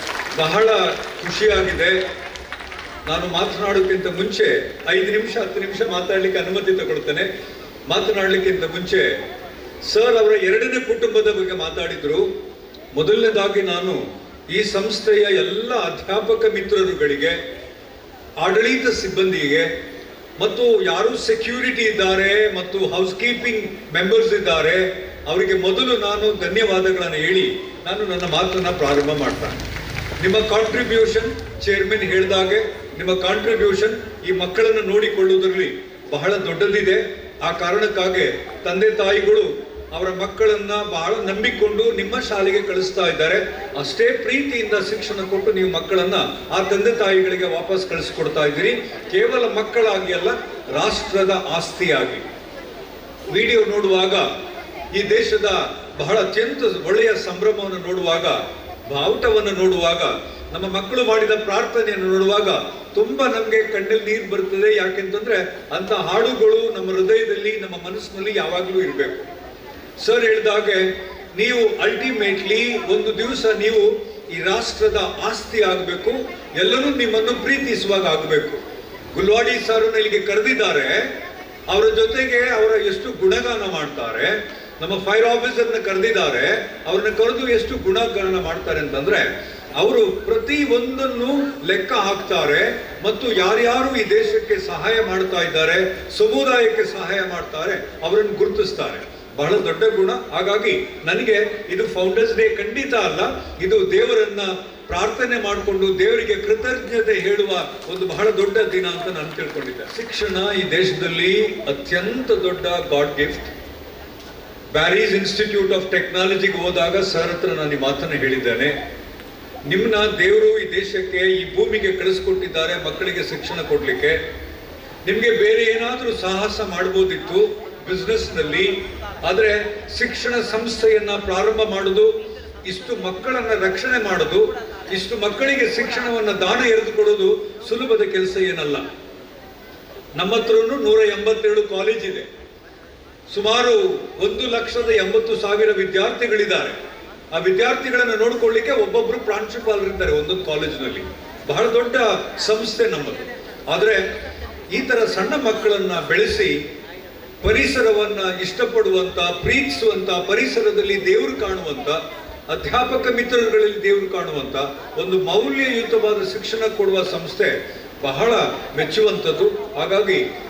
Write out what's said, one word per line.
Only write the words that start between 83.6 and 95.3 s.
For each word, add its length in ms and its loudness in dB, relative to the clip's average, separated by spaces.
ಮಾಡ್ತಾರೆ. 800 -4
ನಮ್ಮ 180 -4
ಫೈರ್ 260 4
ಆಫೀಸರ್ನ 560 2
ಕರೆದಿದ್ದಾರೆ, 920 0
ಅವ್ರನ್ನ 280 0
ಕರೆದು 340 2
ಎಷ್ಟು 260 0
ಗುಣಗಾನ 640 0
ಮಾಡ್ತಾರೆ 400 -4
ಅಂತಂದ್ರೆ 400 0
ಅವರು 360 4
ಪ್ರತಿ 520 0
ಒಂದನ್ನು 1040 0
ಲೆಕ್ಕ 260 0
ಹಾಕ್ತಾರೆ 920 0
ಮತ್ತು 300 0
ಯಾರ್ಯಾರು 640 2
ಈ 140 0
ದೇಶಕ್ಕೆ 580 2
ಸಹಾಯ 340 0
ಮಾಡ್ತಾ 400 0